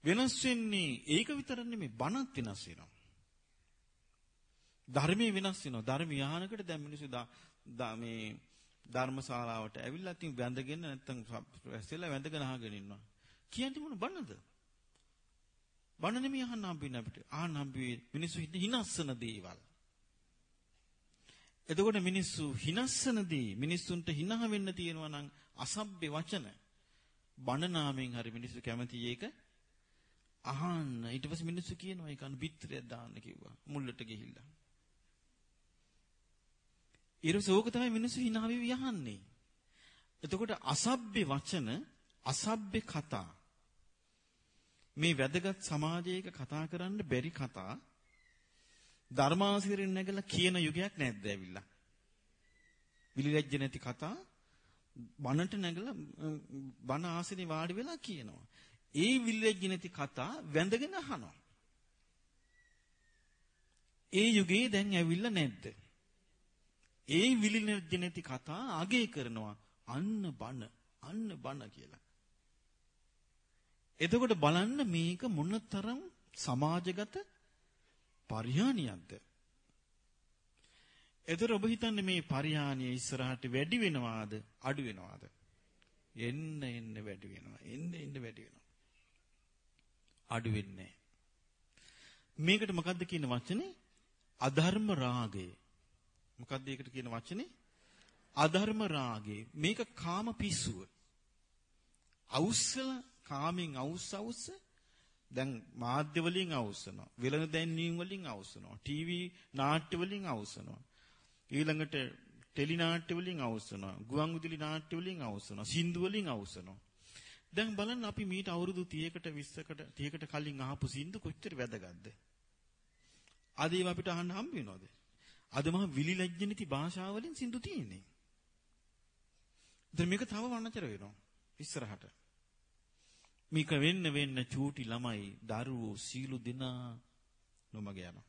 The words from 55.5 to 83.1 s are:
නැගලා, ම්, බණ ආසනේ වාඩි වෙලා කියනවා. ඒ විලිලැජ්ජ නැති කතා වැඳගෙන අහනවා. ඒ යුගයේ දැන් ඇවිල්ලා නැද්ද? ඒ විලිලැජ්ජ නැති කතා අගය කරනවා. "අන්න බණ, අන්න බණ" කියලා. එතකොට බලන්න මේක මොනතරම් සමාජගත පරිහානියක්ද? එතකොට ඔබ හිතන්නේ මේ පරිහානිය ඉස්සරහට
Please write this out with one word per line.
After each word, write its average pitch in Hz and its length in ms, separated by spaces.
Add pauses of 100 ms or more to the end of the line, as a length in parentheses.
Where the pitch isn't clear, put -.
නැගලා, 196 380
ම්, 156 440 (400)
බණ 139 300
ආසනේ 175 400
වාඩි 160 260
වෙලා 277 240
කියනවා. 131 480 (500)
ඒ 196 220
විලිලැජ්ජ 220 460
නැති 185 260
කතා 143 420 (140)
වැඳගෙන 196 500
අහනවා. 277 400 (2750)
ඒ 202 160
යුගයේ 202 400
දැන් 202 240
ඇවිල්ලා 175 380
නැද්ද? 143 320 (1400)
ඒ 170 280
විලිලැජ්ජ 208 580
නැති 180 280
කතා 151 400 (120)
අගය 196 340
කරනවා. 113 480 (320)
"අන්න 196 360 (100)
බණ, 120 300 (400)
අන්න 214 320
බණ" 123 340
කියලා. - 340 (2000)
එතකොට 226 360
බලන්න 180 500
මේක 170 440
මොනතරම් 202 720 (340)
සමාජගත 175 800 (1120)
පරිහානියක්ද? 123 800 (2250)
එතකොට 190 240
ඔබ 208 140
හිතන්නේ 220 380
මේ 185 180
පරිහානිය 139 720
ඉස්සරහට 127 540